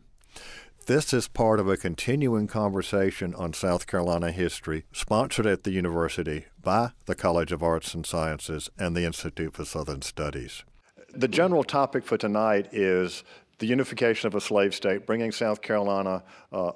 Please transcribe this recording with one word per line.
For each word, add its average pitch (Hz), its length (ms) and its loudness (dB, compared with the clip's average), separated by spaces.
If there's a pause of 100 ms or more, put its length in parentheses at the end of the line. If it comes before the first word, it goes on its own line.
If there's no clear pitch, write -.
(840)
This 143 280 2
is 120 140 2
part 110 320 4
of 95 100 2
a 95 80 4
continuing 117 680 0
conversation 98 880 0
on 85 180 -4
South 87 320 0
Carolina 85 460 0
history, 82 600 -4
sponsored 110 540 0
at 98 180 2
the 104 60 -2
university 82 760 0 (140)
by 110 340 0 (120)
the - 80 -4
College 85 380 2
of 78 100 -2
Arts 82 320 0
and 82 100 -6
Sciences 78 720 -4
and 87 220 -2
the 87 80 2
Institute 80 480 -4
for 76 120 -10
Southern 73 360 -6
Studies. 69 640 -8 (500)
The 127 140 0
general 165 360 4
topic 139 420 0
for 110 120 2
tonight 107 540 2
is 92 520 2 (360)
the 110 80 -2
unification 120 580 2
of 101 80 -2
a 101 80 0
slave 101 320 2
state, 98 320 -2
bringing 113 260 0
South 107 300 -2
Carolina, 98 640 0 (280)
uh, 92 240 -2